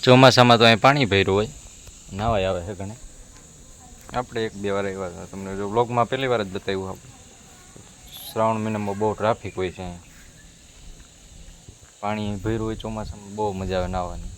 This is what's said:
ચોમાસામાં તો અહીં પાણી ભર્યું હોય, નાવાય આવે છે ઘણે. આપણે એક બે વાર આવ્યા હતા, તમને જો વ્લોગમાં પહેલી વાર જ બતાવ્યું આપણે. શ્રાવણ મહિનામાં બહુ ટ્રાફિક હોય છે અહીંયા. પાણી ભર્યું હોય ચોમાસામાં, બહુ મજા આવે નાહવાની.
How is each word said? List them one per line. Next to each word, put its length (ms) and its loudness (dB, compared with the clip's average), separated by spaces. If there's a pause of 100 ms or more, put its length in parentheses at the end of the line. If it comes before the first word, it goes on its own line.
ચોમાસામાં 560 8
તો 60 8
અહીં 140 8
પાણી 260 4
ભર્યું 300 2
હોય, 140 2 (680)
નાવાય 320 0
આવે 180 -4
છે 120 -8
ઘણે. 160 -10 (1200)
આપણે 280 -6
એક 160 -8
બે 140 -2
વાર 100 -2
આવ્યા 240 -6
હતા, 220 -14
તમને 260 -10
જો 140 -6
વ્લોગમાં 400 0
પહેલી 200 -4
વાર 140 0
જ 80 -12
બતાવ્યું 360 -6
આપણે. 220 -16 (1160)
શ્રાવણ 360 0
મહિનામાં 380 -4
બહુ 140 0
ટ્રાફિક 400 -4
હોય 160 -4
છે 100 -16
અહીંયા. 260 -12 (1900)
પાણી 300 -4 (120)
ભર્યું 240 -2
હોય 160 -6
ચોમાસામાં, 520 -10
બહુ 240 -2
મજા 200 -4
આવે 160 -4
નાહવાની. 420 -8